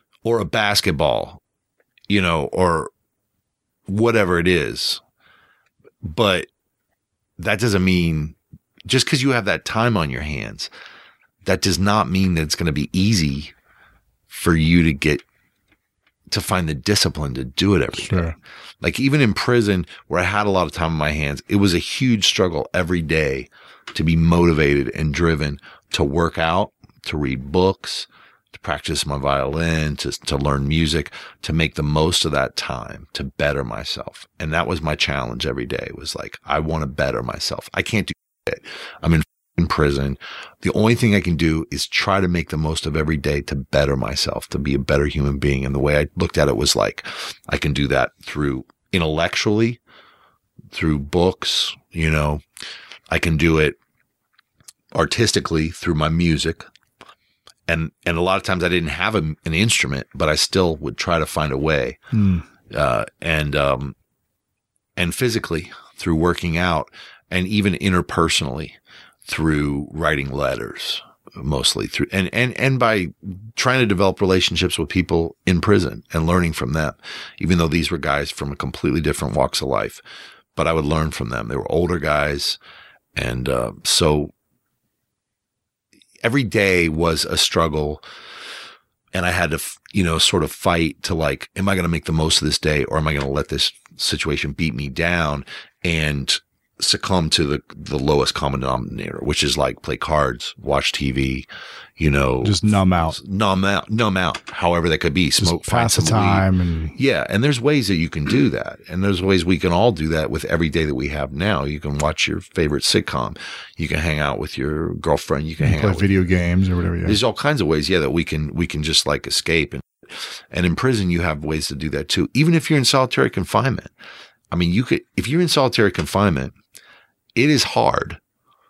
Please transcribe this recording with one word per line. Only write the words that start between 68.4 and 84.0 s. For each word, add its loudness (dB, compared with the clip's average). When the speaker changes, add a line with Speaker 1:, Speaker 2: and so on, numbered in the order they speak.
Speaker 1:
through 0
writing -2
letters, -4
mostly -2
through, -4
and, -2
and, -2
and 2
by 2
trying 2
to 4
develop 2
relationships 2
with -4
people 0
in 4
prison 2
and 0
learning 2
from -4
them, 0
even 2
though 4
these 0
were -2
guys -2
from -8
a -8
completely -2
different -2
walks 0
of -4
life, -4
but 4
I 4
would 2
learn 0
from -6
them. -6
They -4
were -4
older 2
guys. 0
And, -4
uh, -2
so 2